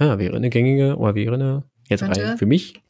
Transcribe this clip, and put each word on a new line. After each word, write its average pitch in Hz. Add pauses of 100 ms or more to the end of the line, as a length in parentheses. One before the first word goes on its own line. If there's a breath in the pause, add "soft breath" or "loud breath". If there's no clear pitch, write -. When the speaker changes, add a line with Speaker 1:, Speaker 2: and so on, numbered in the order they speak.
Speaker 1:
Ja, 143
wäre 95
eine 120
gängige, 135
oder 104
wäre 110
eine, 135 (260)
jetzt 202
Speaker 2:
Könnte. 196
Speaker 1:
rein 226
für -
mich, -